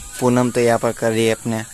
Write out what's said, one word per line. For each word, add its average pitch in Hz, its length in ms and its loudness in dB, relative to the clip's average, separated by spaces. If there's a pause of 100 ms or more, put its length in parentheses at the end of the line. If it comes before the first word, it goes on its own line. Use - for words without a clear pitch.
(200)
पूनम 123 300 2
तो 123 100 0
यहाँ 117 180 4
पर 117 140 -2
कर 117 180 -2
रही 113 160 2
है 110 80 2
अपने 110 400 -6